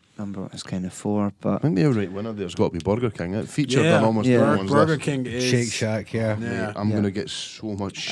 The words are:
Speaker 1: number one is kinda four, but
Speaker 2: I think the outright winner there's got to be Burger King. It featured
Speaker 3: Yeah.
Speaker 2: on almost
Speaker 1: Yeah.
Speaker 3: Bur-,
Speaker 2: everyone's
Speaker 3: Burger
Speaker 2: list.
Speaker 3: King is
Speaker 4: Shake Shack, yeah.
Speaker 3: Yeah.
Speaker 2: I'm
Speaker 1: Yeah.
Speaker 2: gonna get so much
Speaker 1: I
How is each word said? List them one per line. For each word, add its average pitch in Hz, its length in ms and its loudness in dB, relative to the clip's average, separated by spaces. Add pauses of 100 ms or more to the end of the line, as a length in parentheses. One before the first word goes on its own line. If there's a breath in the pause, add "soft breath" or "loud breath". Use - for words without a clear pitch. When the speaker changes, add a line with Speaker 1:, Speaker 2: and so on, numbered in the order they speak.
(180)
Speaker 1:
number 101 240 -8
one 90 100 -10
is - 120 -12
kinda 90 260 -4
four, 104 500 -2
but - 160 -2
Speaker 2:
I - 40 -2
think 170 160 2
the 160 120 4
outright 104 240 2
winner 110 220 -6
there's 95 220 -8
got 101 180 2
to 87 60 -4
be - 0 -
Burger 107 320 0
King. 87 240 -6
It 87 120 -4
featured 131 360 0
Speaker 3:
Yeah. - 160 6
Speaker 2:
on 107 60 4
almost 110 220 2
Speaker 1:
Yeah. 123 120 6
Speaker 3:
Bur-, 113 60 6
Speaker 2:
everyone's 98 260 2
Speaker 3:
Burger 156 220 6
Speaker 2:
list. 139 100 -2
Speaker 3:
King 135 240 -2
is 123 160 -2
Speaker 4:
Shake 120 280 2
Shack, 110 420 -2
yeah. 110 260 0
Speaker 3:
Yeah. 113 360 -4
Speaker 2:
I'm 104 140 0
Speaker 1:
Yeah. 110 60 2
Speaker 2:
gonna 104 160 2
get 98 180 -6
so - 460 -10
much 98 240 -6
Speaker 1:
I - 20 -8 (100)